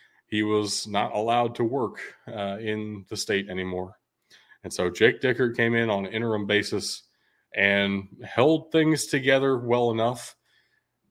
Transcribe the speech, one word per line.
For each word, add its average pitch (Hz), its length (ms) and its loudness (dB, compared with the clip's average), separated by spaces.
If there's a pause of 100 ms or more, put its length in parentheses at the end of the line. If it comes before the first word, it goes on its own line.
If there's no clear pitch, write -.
(280)
he 107 160 -2
was 107 420 -2
not 110 300 -2
allowed 117 400 0
to 120 80 -2
work, 117 380 -2 (260)
uh, 101 320 -6
in 107 500 -6
the 107 60 -10
state 101 340 -2
anymore. 92 480 -6 (680)
And 90 60 -12
so 90 180 0
Jake 110 320 4
Dickert 123 340 2
came 117 200 2
in 117 140 2
on 98 160 0
an 95 60 -8
interim 110 340 -2
basis 104 580 -2 (520)
and 98 540 2 (120)
held 151 500 2
things 156 340 4
together 135 520 2
well 120 340 2
enough. 117 440 -2 (760)